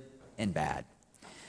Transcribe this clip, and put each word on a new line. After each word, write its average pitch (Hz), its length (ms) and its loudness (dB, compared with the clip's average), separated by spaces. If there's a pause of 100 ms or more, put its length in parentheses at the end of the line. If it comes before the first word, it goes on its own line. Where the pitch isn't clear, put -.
(400)
and 101 160 4
bad. 76 300 2 (640)